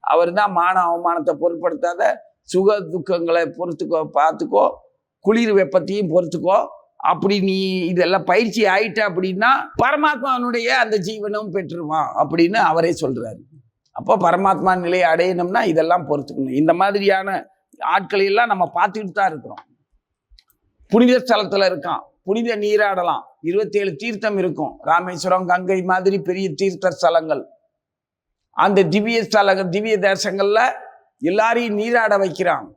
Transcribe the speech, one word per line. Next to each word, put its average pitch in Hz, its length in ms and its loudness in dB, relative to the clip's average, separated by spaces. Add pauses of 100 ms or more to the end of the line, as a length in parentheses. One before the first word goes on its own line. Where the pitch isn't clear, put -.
அவர் 170 280 2
தான் 202 200 0
மான 175 300 2
அவமானத்தை 170 520 0
பொருட்படுத்தாத, 170 680 -2 (460)
சுக 196 360 2
துக்கங்களை 170 680 -2
பொறுத்துக்கோ, 165 480 -4 (120)
பார்த்துக்கோ, 160 520 0 (640)
குளிர் 220 300 2
வெப்பத்தையும் 185 580 0
பொறுத்துக்கோ, 175 460 0 (460)
அப்படி 180 360 2
நீ 190 180 0 (280)
இதெல்லாம் 180 380 2
பயிற்சி 208 420 2
ஆயிட்ட 196 360 0
அப்படின்னா 190 480 0 (260)
பரமாத்மாவனுடைய 254 1000 0
அந்த 220 220 0
ஜீவனும் 208 540 -6
பெற்றுருவான் 160 640 -4
அப்படின்னு 165 480 2
அவரே 165 320 2
சொல்றாரு. 120 460 -6 (560)
அப்போ - 200 0
பரமாத்மா 180 640 2
நிலையை 175 300 0
அடையணும்னா 180 560 0
இதெல்லாம் 160 440 2
பொறுத்துக்கணும். 139 500 -4
இந்த 160 160 4
மாதிரியான 196 640 0 (420)
ஆட்களை 196 460 0
எல்லாம் 220 260 2
நம்ம 185 200 0
பார்த்துக்கிட்டு 196 460 -2
தான் 196 140 2
இருக்கிறோம். 110 300 -16 (1300)
புனித 247 260 6
ஸ்தலத்துல 208 500 0
இருக்கான், 175 340 -4 (200)
புனித 226 340 -2
நீராடலாம், 202 680 0 (180)
இருபத்தேழு 190 540 -2
தீர்த்தம் 214 420 -4
இருக்கும், 156 340 -4 (100)
ராமேஸ்வரம், 180 640 -2
கங்கை 185 360 0
மாதிரி 185 360 0
பெரிய 180 340 -4
தீர்த்த 185 360 -2
ஸ்தலங்கள். 160 520 0 (1120)
அந்த 190 280 4
திவ்ய 214 380 0
ஸ்தலங்கள், 196 480 2
திவ்ய 214 300 -2
தேசங்கள்ல 196 600 2 (640)
எல்லாரையும் 220 560 0
நீராட 220 400 2
வைக்கிறான். 175 480 0 (100)